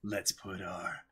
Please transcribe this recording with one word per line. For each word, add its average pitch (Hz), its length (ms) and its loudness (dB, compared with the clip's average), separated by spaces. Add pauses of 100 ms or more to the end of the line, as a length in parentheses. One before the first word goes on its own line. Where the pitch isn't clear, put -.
let's 104 300 4
put 95 280 -4
our 87 360 -2 (160)